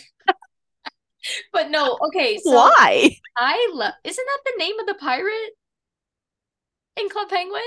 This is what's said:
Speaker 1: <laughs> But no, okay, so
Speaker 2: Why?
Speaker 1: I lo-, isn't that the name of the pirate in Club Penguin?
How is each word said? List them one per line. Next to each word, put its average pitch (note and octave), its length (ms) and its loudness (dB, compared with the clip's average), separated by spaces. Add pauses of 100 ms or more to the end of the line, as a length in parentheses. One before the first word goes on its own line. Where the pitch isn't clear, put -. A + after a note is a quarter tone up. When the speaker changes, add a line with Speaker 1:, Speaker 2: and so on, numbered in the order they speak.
Speaker 1:
<laughs> - 40 -20 (1500)
But D#4+ 160 -2
no, D4 280 0 (100)
okay, C4 300 -2
so - 180 -2
Speaker 2:
Why? C#4 600 6 (220)
Speaker 1:
I E4+ 360 0
lo-, A3+ 140 -4 (160)
isn't B4+ 220 -8
that C#5 200 -6
the B4 120 -6
name F#4 200 -6
of G#4+ 100 -10
the G4 80 -4
pirate G4 560 -6 (1500)
in G#4 100 -4
Club G#4 220 -8
Penguin? F#4+ 380 -6